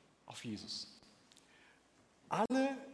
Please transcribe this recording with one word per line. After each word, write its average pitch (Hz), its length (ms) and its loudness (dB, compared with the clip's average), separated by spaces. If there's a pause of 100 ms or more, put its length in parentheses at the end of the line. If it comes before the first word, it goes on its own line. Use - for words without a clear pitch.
(260)
auf - 200 -12
Jesus. - 420 -6 (1400)
Alle 262 480 4 (160)